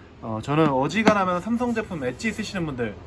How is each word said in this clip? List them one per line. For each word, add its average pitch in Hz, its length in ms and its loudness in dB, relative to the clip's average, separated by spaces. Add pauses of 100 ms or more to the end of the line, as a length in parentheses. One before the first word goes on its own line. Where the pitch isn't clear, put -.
(220)
어, 113 200 -6
저는 151 280 4
어지간하면 185 720 2
삼성 233 320 0
제품 190 300 -4
엣지 127 280 -4
쓰시는 196 360 -4
분들 120 280 -4 (120)